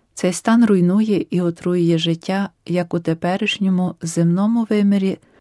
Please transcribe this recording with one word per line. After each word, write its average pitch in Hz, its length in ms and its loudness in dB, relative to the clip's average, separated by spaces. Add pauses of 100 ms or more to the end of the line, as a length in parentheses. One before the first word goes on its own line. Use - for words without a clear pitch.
(140)
Цей 180 200 -2
стан 226 320 2
руйнує 196 640 2
і 180 120 -2
отруює 170 560 0
життя 170 520 -4 (160)
як 175 280 -4
у 170 60 -2
теперішньому 180 1040 -2
земному 185 680 0
вимірі, 202 480 0 (240)